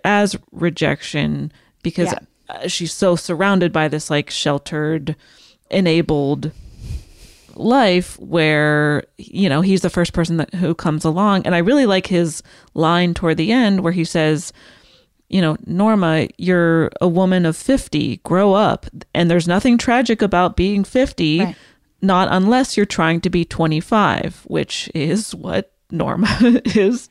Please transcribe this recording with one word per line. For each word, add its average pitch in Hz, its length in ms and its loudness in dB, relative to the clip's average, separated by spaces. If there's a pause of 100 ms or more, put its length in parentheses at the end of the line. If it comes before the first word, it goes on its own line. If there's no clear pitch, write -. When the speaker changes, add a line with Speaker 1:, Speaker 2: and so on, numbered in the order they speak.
Speaker 1:
as 208 300 2 (180)
rejection 147 1000 -4 (300)
because 170 300 -2
Speaker 2:
Yeah. - 60 -8 (460)
Speaker 1:
uh, - 20 -6
she's 175 280 -8
so 185 200 2
surrounded 180 580 0
by 156 140 0
this, 147 240 -6
like, 147 200 -2
sheltered, 151 840 -4 (560)
enabled 156 800 0 (1080)
life 202 640 2
where, 151 840 0 (120)
you - 320 -2
know, 139 120 2
he's 190 220 2
the 175 80 0
first 175 220 0
person 165 260 -2
that, - 160 -4
who 170 200 0
comes 156 300 -2
along. 190 420 2
And 180 80 0
I 170 40 2
really 247 280 4
like 190 220 0
his 170 340 0 (320)
line 170 400 2
toward 160 220 -2
the 165 160 0
end 208 280 4
where 170 120 0
he 175 120 0
says, 156 480 0 (760)
you 190 120 0
know, 160 240 2
"Norma, 180 720 2
you're 170 540 2 (100)
a 180 80 2
woman 185 380 2
of 160 100 0
fifty, - 680 -2
grow 190 300 2
up. 202 320 0 (280)
And 170 160 2
there's 170 180 2
nothing 233 300 2
tragic 233 420 0
about 196 360 2
being 196 280 0
fifty, 175 560 0
Speaker 2:
Right. 175 160 -2 (460)
Speaker 1:
not 190 280 2
unless 226 460 2
you're 202 100 2
trying 165 360 0
to 175 80 -2
be 170 140 0
twenty-five," 165 1040 -2
which - 480 -6
is 170 400 -2
what - 380 -6 (180)
Norma - 380 -2 (120)
<laughs> 240 240 4
is 214 460 0